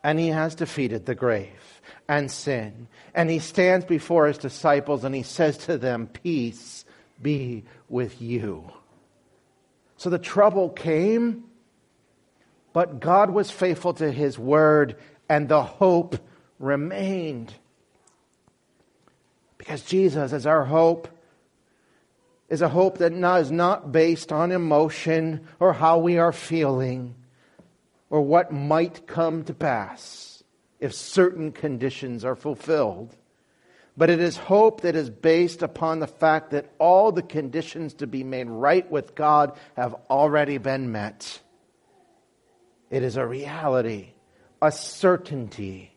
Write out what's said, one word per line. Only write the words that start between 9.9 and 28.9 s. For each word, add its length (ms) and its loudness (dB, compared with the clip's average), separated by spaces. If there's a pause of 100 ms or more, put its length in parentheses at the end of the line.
So 140 -6
the 80 0
trouble 500 2
came, 760 0 (1300)
but 280 -2
God 300 4
was 200 0
faithful 440 -2
to 180 -2
his 260 -2
word, 580 4 (340)
and 180 2
the 140 4
hope 540 2 (420)
remained. 960 -6 (2000)
Because 260 -12
Jesus 520 0
is 120 -4
our 200 2
hope, 420 2 (1400)
is 100 -2
a 80 2
hope 300 2
that 140 2
no-, 240 2
is 140 2
not 420 0
based 380 2
on 220 0
emotion 960 0 (100)
or 140 4
how 260 4
we 200 2
are 140 4
feeling 840 -2 (960)
or 100 2
what 320 2
might 540 -2